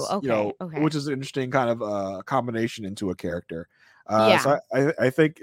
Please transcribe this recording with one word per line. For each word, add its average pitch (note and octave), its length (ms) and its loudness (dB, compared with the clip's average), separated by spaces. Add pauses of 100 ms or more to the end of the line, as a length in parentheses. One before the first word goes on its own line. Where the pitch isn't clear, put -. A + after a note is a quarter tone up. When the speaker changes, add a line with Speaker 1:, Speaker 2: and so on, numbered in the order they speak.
(100)
Speaker 1:
you F#3+ 60 0
Speaker 2:
Okay, E3 120 -4
Speaker 1:
know, G#2 320 0
Speaker 2:
okay. D#3 220 -6
Speaker 1:
which D#3 120 2
is C#3+ 120 -4
an D3 80 -2
interesting C3 360 -4
kind B2+ 200 2
of, A#2 100 -2
uh, G2 460 -4
combination A#2 580 -2
into G2 260 -4
a - 40 -4
character. E2+ 540 -8 (380)
Uh, A2 320 6
so C3+ 120 2
Speaker 2:
Yeah. C#3+ 80 2 (160)
Speaker 1:
I, C3+ 140 4
I, D#3 40 2 (140)
I C3+ 40 4
think D#3 320 2